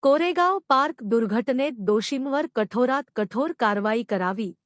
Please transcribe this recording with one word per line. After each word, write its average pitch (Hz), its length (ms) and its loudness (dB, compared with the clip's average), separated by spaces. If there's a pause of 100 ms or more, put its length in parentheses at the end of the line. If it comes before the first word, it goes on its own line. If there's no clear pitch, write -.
कोरेगाव 349 520 4
पार्क 285 440 0
दुर्घटनेत 226 760 0
दोषींवर 262 760 -2
कठोरात 247 480 0 (140)
कठोर 233 420 -2
कारवाई 214 500 0
करावी 190 440 -2 (140)